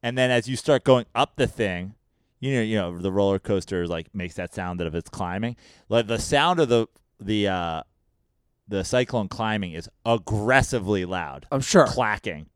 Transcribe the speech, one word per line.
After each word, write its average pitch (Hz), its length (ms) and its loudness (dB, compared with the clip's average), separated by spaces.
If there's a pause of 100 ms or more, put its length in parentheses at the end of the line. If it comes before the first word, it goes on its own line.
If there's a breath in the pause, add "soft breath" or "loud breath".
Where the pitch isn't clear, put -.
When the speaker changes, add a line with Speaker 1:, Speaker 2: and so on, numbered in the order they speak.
Speaker 1:
And 120 120 -4
then 127 140 2
as 120 180 2
you 131 80 -2
start 135 280 2
going 123 320 6
up 131 200 0
the 131 120 0
thing, 95 480 -4 (440)
you 131 140 -2
know, 120 80 2
you 110 140 -2
know, 87 240 -2
the 92 120 -2
roller 98 280 2
coaster, 92 480 -2
like, 82 260 -6
makes 90 220 -8
that 87 180 -8
sound 90 260 -6
of 82 140 -4
it's 85 160 -6
climbing. 101 460 -6 (340 soft breath)
Like, 117 160 2
the 113 140 -2
sound 156 400 2
of 139 100 2
the, 117 160 4 (340)
the, 104 280 0
uh, 85 340 -2 (840)
the 98 160 -2
Cyclone 123 460 -2
climbing 107 420 -4
is 82 180 -12 (160)
aggressively 107 1000 2
loud. 80 460 -8
Speaker 2:
I'm 135 100 0
sure. 156 260 6
Speaker 1:
Clacking. 104 680 -4